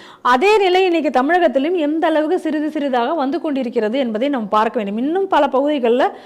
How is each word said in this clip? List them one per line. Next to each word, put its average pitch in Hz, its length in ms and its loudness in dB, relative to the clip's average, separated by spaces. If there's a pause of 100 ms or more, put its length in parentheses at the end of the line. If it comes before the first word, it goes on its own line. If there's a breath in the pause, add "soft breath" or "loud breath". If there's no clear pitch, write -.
(220 loud breath)
அதே 262 360 4
நிலை 370 260 4
இன்னைக்கு 302 400 0
தமிழகத்திலும் 320 520 2
எந்த 311 320 0
அளவுக்கு 311 320 0
சிறிது 311 320 -4
சிறிதாக 277 420 -2
வந்து 302 280 -2
கொண்டிருக்கிறது 247 580 -2
என்பதை 240 300 -2
நம்ம 240 180 -4
பார்க்க 220 360 0
வேண்டும். 202 200 -4
இன்னும் 370 240 -2
பல 294 200 2
பகுதிகளில் 277 640 0 (140 loud breath)